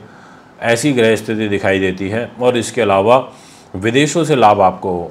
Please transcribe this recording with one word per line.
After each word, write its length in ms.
ऐसी 320
ग्रह 220
स्थिति 320
दिखाई 320
देती 300
है। 200
और 160
इसके 240
अलावा 360
विदेशों 480
से 120
लाभ 260
आपको 320